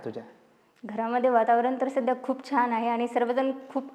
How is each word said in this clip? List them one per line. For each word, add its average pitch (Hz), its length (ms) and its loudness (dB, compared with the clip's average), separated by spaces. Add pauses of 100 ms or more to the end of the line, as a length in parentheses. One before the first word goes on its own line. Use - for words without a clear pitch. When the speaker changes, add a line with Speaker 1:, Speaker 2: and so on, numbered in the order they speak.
Speaker 1:
तुझ्या? 113 180 -10 (640)
Speaker 2:
घरामध्ये 226 440 0
वातावरण 240 520 4
तर 262 60 0
सध्या 262 260 0 (100)
खूप - 260 -6
छान 240 240 0
आहे 226 160 0
आणि 233 180 0
सर्वजण 247 440 0
खूप 269 320 -6 (120)